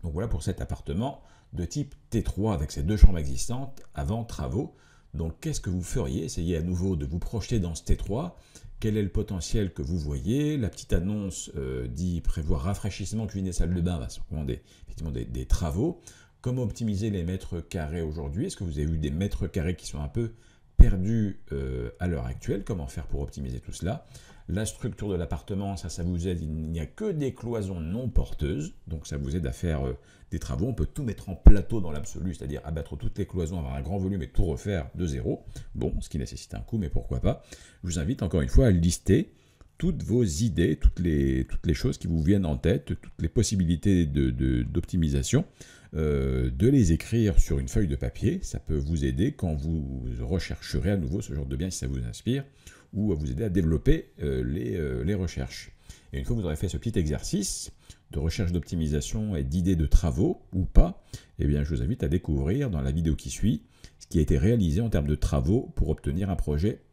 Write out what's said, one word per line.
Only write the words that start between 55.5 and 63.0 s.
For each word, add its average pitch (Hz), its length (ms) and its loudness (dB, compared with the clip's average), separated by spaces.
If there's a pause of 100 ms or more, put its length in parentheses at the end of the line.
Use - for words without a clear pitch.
Et 67 80 -6
une 69 60 -6
fois 123 100 0
que 113 60 -2
vous 90 60 -2
aurez 78 80 -2
fait 95 140 -2
ce - 80 -6
petit 113 200 -4
exercice 85 760 -4 (400)
de 76 80 -4
recherche 85 340 -2
d'optimisation 85 840 -2
et 73 80 -2
d'idées 85 320 0
de 78 100 2
travaux, 82 560 2 (120)
ou 95 100 0
pas, - 400 6 (340)
eh - 80 -2
bien, 71 180 2
je 76 120 -2
vous 58 60 -2
invite 73 220 -2
à 80 40 -2
découvrir 85 640 0
dans 76 100 -2
la 67 100 -2
vidéo 80 240 0